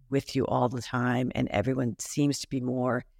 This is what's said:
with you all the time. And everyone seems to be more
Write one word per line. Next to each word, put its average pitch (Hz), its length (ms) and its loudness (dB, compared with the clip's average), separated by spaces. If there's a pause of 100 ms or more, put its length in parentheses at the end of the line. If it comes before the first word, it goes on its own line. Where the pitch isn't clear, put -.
with 135 260 0
you 135 100 2
all 127 240 2
the 120 120 -4
time. 123 540 0
And 127 140 0
everyone 123 500 0
seems 143 400 0
to - 100 -10
be 135 120 -2
more 127 420 0 (160)